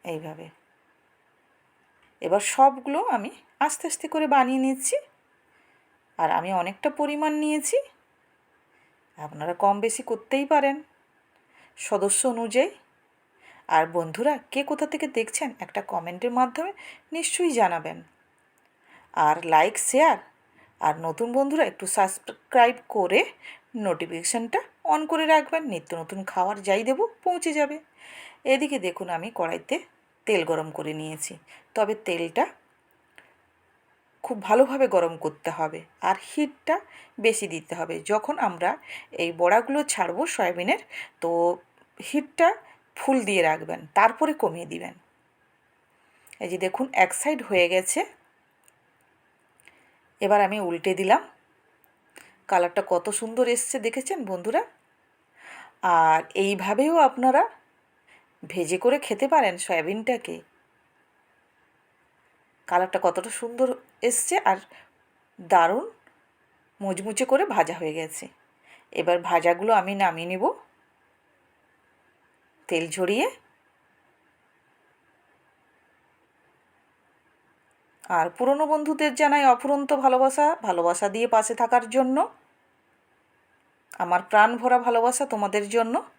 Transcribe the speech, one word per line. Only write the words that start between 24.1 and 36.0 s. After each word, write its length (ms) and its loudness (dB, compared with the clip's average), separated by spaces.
on 220 2
করে 200 0
রাখবেন। 360 2
নিত্য 240 -8
নতুন 280 -12
খাবার 380 -2
যাই 220 2
দেবো 180 0
পৌঁছে 360 -2
যাবে। 180 0
এদিকে 320 0
দেখুন, 200 -6
আমি 120 -8
কড়াইতে 380 -4
তেল 180 2
গরম 260 -2
করে 240 -8
নিয়েছি, 380 -10
তবে 200 0
তেলটা 380 -2
খুব 120 -6
ভালোভাবে 460 4
গরম 200 2
করতে 260 -6
হবে, 300 -6